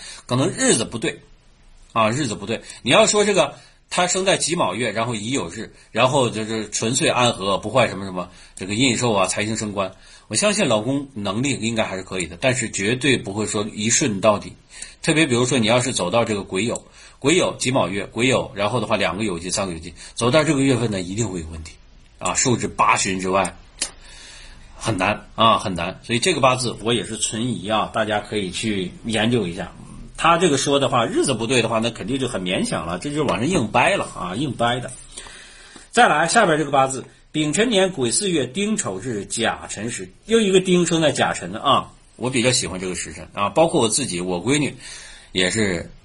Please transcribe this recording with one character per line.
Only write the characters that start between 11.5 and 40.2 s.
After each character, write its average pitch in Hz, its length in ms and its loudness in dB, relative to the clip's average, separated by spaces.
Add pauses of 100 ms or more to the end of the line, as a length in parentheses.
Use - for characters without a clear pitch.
应 113 140 -2
该 110 100 0
还 95 120 -6
是 92 60 -8
可 95 160 -8
以 87 80 -4
的， 85 140 -12
但 127 140 2
是 117 160 -4
绝 101 240 0
对 127 240 2
不 98 160 -6
会 107 120 -2
说 107 280 -2
一 107 160 -2
顺 107 320 0
到 104 160 6
底。 92 160 -12 (480)
特 160 120 2
别 156 120 4
比 123 80 0
如 123 120 4
说 131 120 0
你 107 80 2
要 120 140 4
是 123 120 -2
走 90 180 -2
到 117 140 4
这 107 100 -2
个 98 80 -4
癸 95 220 -2
酉， 113 180 -4 (380)
癸 147 140 2
酉 143 240 0
己 123 120 -2
卯 117 180 2
月， 98 180 -4
癸 117 200 -2
酉， 104 280 2
然 101 140 -2
后 117 120 -2
的 107 60 -4
话 113 100 0
两 90 200 0
个 104 60 -4
酉 95 160 -2
金， 87 140 -8
三 98 160 -2
个 90 40 -6
酉 80 60 -8
金， 82 160 -14 (200)
走 120 180 0
到 156 100 6
这 151 100 2
个 135 100 2
月 135 140 4
份 117 140 0
呢， 95 100 -4
一 92 140 -6
定 110 140 -2
会 92 120 -6
有 78 60 -10
问 82 160 -12
题 - 120 -18 (440)
啊， 90 160 -4
受 120 220 2
制 101 100 -2
八 104 300 2
旬 95 240 -2
之 92 100 -2
外， 92 260 0 (1200)
很 104 220 -2
难 101 380 -2
啊， 110 220 6
很 101 180 -4
难。 87 260 -6
所 117 140 -2
以 - 20 2
这 175 160 2
个 143 60 -2
八 127 160 4
字 123 260 -4
我 113 100 0
也 104 120 0
是 104 120 -8
存 117 380 -4
疑 90 140 -8
啊， 107 260 0
大 113 100 0
家 104 140 0
可 104 180 -6
以 95 140 -2
去 98 400 -4 (140)
研 110 260 0
究 113 160 0
一 85 80 -6
下。 92 180 -10 (440)
他 165 220 4
这 175 100 4
个 139 100 2
说 139 220 2
的 131 80 2
话， 120 180 2
日 285 180 0
子 131 100 0
不 113 120 -2
对 123 160 2
的 113 60 2
话， 113 100 0
那 117 120 0
肯 110 160 -10
定 131 120 -2
就 127 80 -2
很 98 160 -4
勉 98 240 -2
强 85 180 -2
了， 87 140 -4
这 147 140 -8
就 151 120 0
往 98 140 0
上 117 80 0
硬 160 220 0
掰 156 280 4
了 151 100 -2 (120)
啊， 90 160 -6
硬 131 180 -4
掰 120 280 0
的。 127 100 -10 (1040)
再 233 160 6
来 160 180 4
下 214 200 4
边 156 120 4
这 156 60 0
个 139 80 -8
八 135 160 6
字： 131 160 -6 (260)
丙 156 220 0
辰 226 180 2
年 190 220 2
癸 123 180 0
巳 202 180 0
月 151 180 0
丁 104 300 -2
丑 95 220 -4
日 104 260 -6
甲 98 440 -4
辰 107 200 -8
时， 95 220 -10 (140)